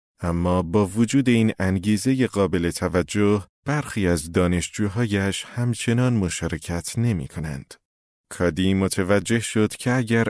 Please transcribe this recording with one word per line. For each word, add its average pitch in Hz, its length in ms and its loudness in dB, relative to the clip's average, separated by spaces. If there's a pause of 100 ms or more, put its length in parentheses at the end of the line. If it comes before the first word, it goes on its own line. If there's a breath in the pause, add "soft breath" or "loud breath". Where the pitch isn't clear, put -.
(240)
اما 87 380 2
با 90 240 2
وجود 117 440 2
این 113 300 4
انگیزهٔ 104 680 0
قابل 87 440 0
توجه، 95 720 0 (220)
برخی 135 420 -2
از 82 240 0
دانشجوهایش 98 1120 0 (100)
همچنان 120 580 0
مشارکت 85 880 -2
نمی‌کنند. 78 720 -4 (560)
کادی 90 440 0
متوجه 95 680 2
شد 110 340 0
که - 180 -4
اگر 117 380 2